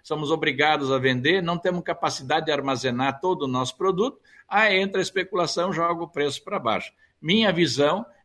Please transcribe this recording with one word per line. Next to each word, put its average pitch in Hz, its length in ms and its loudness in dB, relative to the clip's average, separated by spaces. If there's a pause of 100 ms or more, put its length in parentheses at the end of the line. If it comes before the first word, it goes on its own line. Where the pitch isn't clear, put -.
somos 151 260 -4
obrigados 147 640 2
a 135 60 2
vender, 131 440 2
não 170 160 -2
temos 180 280 -2
capacidade 156 640 -2
de 151 40 0
armazenar 135 720 -2
todo 185 220 0
o 135 40 -4
nosso 127 300 -2
produto, 190 420 0 (260)
aí 202 320 2
entra 196 220 0
a - 20 2
especulação, 180 720 -2
joga 170 320 -2
o 160 60 -12
preço 143 340 -4
pra 196 160 -6
baixo. 110 320 -2 (300)
Minha 196 320 2
visão 160 520 2 (200)